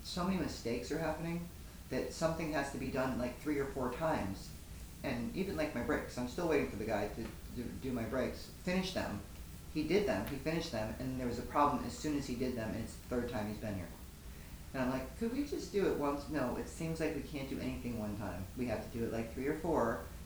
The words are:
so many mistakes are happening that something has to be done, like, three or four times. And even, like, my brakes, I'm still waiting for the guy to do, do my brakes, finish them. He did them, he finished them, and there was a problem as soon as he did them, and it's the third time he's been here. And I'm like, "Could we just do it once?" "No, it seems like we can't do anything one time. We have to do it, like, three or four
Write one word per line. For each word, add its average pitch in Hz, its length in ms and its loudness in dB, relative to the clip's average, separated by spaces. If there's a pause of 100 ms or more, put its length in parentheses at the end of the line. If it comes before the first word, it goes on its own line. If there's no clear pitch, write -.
so 180 200 -2
many 190 140 4
mistakes 120 540 0
are 151 80 2
happening 170 480 0 (420)
that - 240 0
something 160 400 2
has - 200 2
to - 40 -2
be 135 120 0
done, 131 280 2
like, 123 240 0
three 147 160 2
or 139 80 4
four 127 280 0
times. 113 560 0 (540)
And 120 320 0
even, 185 220 0
like, 151 160 2
my 120 80 0
brakes, 139 380 2
I'm 123 100 0
still 175 180 0
waiting 139 220 4
for - 60 -6
the 101 100 -2
guy 104 220 2
to 120 140 -4 (340)
do, 120 80 -2 (180)
do 135 100 -2
my 120 120 0
brakes, 117 460 0 (140)
finish 185 300 2
them. 104 260 0 (540)
He 156 100 2
did 190 220 6
them, - 240 2
he 143 60 -2
finished 160 360 0
them, 110 280 0
and 131 200 0
there 123 80 0
was 110 120 0
a - 40 -4
problem 143 440 4
as 117 100 -4
soon 147 220 2
as 135 80 -2
he 127 80 -2
did 120 200 0
them, 110 140 0
and 110 140 -2
it's - 100 -6
the - 220 -4
third 120 160 2
time 107 160 0
he's 107 100 -2
been 107 180 -2
here. 90 120 -4 (840)
And 127 100 2
I'm - 60 2
like, - 300 -2
"Could 233 120 2
we 277 140 2
just - 260 -2
do 190 160 6
it - 100 4
once?" 143 320 2
"No, 135 300 2
it 156 80 -4
seems 160 320 -2
like 156 160 2
we 135 60 -2
can't 135 280 -4
do - 120 -2
anything 123 360 -2
one 104 200 -2
time. 92 260 -2 (140)
We 123 80 2
have 110 260 0
to 120 60 -4
do 117 80 2
it, 104 80 0
like, 113 200 -2
three 131 140 0
or 156 120 2
four 127 420 4 (240)